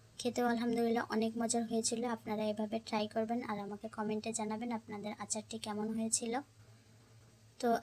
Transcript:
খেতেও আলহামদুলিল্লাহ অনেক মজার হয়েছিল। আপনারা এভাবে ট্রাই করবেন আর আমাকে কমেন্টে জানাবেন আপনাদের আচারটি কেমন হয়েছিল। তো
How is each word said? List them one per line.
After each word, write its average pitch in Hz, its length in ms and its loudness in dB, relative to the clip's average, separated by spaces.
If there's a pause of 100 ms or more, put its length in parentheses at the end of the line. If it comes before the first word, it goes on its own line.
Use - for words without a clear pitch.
(180)
খেতেও 240 300 2
আলহামদুলিল্লাহ 233 640 4
অনেক 226 280 2
মজার 233 260 2
হয়েছিল। 226 420 2
আপনারা 220 380 -2
এভাবে 214 360 0
ট্রাই 214 280 0
করবেন 226 360 0
আর 208 160 -4
আমাকে 202 300 -6
কমেন্টে 214 440 -2
জানাবেন 220 380 -2
আপনাদের 214 480 -4
আচারটি 214 380 -6
কেমন 214 360 -2
হয়েছিল। 226 460 0 (1200)
তো 233 240 4